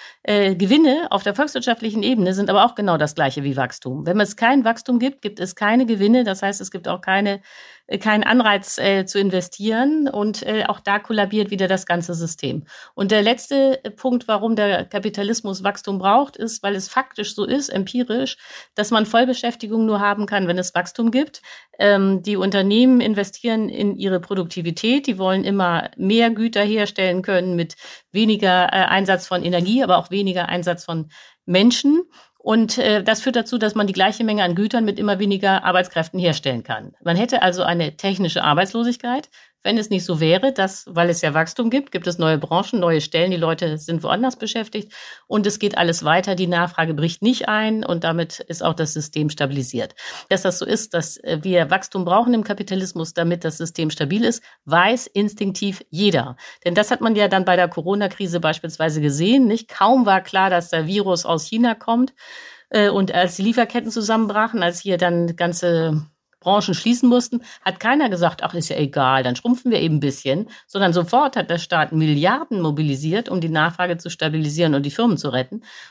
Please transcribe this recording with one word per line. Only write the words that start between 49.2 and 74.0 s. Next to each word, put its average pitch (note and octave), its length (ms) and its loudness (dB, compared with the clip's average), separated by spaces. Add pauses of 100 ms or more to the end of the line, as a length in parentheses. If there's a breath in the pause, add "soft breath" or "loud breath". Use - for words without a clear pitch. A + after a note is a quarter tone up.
stabilisiert. C3+ 640 -6 (340 loud breath)
Dass G3 140 0
das F3+ 160 -2
so - 80 -8
ist, - 260 -4
dass, E3 240 -6
äh, D#3 240 -6
wir E3+ 300 2
Wachstum F#3+ 340 -2
brauchen A#3 300 2
im G#3+ 80 0
Kapitalismus, F#3+ 720 -6
damit E3+ 280 0
das D#3 140 -6
System E3 320 -4
stabil D#3 340 -2
ist, A#3 200 0 (220 soft breath)
weiß F#3 420 2
instinktiv G3+ 840 -4
jeder. D3+ 460 0 (280 loud breath)
Denn F3 120 0
das G#3 160 2
hat - 100 0
man A3+ 140 2
ja G#3 120 4
dann F#3+ 160 2
bei F3+ 120 4
der F3+ 120 4
Corona-Krise F3+ 720 -4
beispielsweise D#3+ 600 -2
gesehen, F3+ 460 4
nicht? A3 200 -2
Kaum A#3 380 4
war F#3+ 160 4
klar, F#3+ 300 0
dass F3 180 0
der D#3+ 160 0
Virus F#3+ 400 0
aus D#3+ 220 0
China A3+ 260 0
kommt, A#3 400 0 (560 loud breath)
äh, G#3 200 4
und G3 220 0
als F3 260 0
die F#3+ 40 -6
Lieferketten A#3 480 0
zusammenbrachen, A3 720 0
als F3 180 0
hier F#3 200 -2
dann E3+ 360 0
ganze E3+ 720 0 (340)
Branchen G3 360 2
schließen A#3+ 340 2
mussten, A#3+ 320 2 (220 loud breath)
hat G3 160 -4
keiner C4+ 280 2
gesagt, E3+ 360 0
„Ach, - 100 -4
ist E3+ 160 -4
ja - 80 -4
egal, C3+ 460 2
dann B2 120 -2
schrumpfen B3 360 -2
wir G#3 80 2
eben D#3 160 2
ein D3 40 0
bisschen“, C#3 480 -2 (200 loud breath)
sondern F#3+ 260 2
sofort A#3+ 420 2
hat G#3+ 140 -2
der E3+ 80 0
Staat D#3+ 340 -2
Milliarden E3 720 0
mobilisiert, D#3 680 -2
um F3+ 120 -4
die E3 80 -4
Nachfrage E3+ 480 0
zu E3+ 140 -12